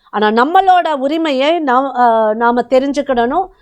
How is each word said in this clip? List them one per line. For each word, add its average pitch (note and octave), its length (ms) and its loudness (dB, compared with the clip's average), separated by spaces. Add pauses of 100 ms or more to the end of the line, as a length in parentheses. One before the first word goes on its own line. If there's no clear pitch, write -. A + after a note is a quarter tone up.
(100)
ஆனா G#3 180 0
நம்மளோட E4 640 2
உரிமையை D4 680 -2
நாம், C4 340 -2
அ, A3+ 400 2
நாம A#3+ 260 0
தெரிஞ்சுக்கிடணும். C4+ 840 -2 (160)